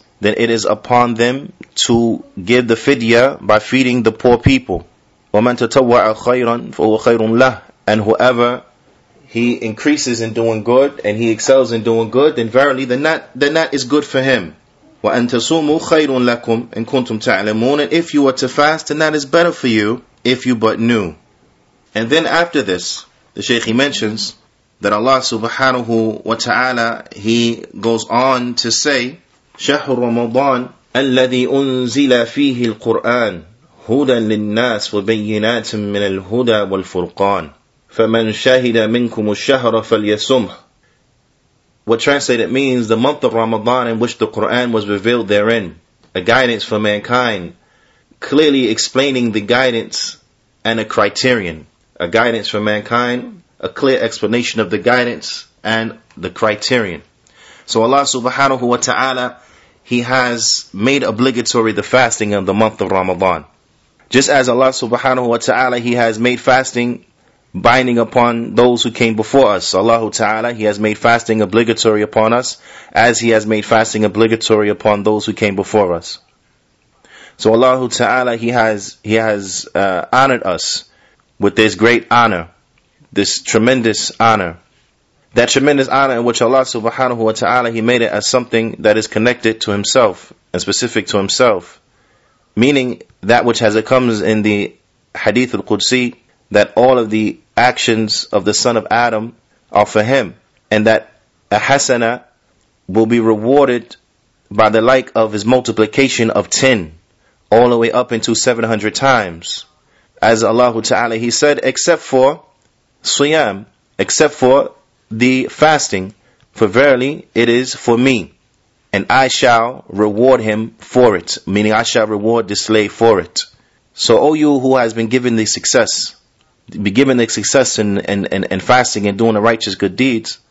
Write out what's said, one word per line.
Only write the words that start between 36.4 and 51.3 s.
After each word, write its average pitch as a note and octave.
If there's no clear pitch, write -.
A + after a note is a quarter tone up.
والفرقان F#2
فمن A2+
شهد B2
منكم A2+
الشهر A#2
فليصمه. G#2+
What A2+
translated C3+
means B2+
the A2
month C#3+
of B2
Ramadan A2+
in A2+
which A#2+
the A2
Quran A#2+
was G#2
revealed G#2
therein, G#2
a F#2
guidance A#2
for G#2+
mankind, G#2
clearly C#3
explaining B2+
the G#2+
guidance A#2+
and A2+
a A2
criterion. G#2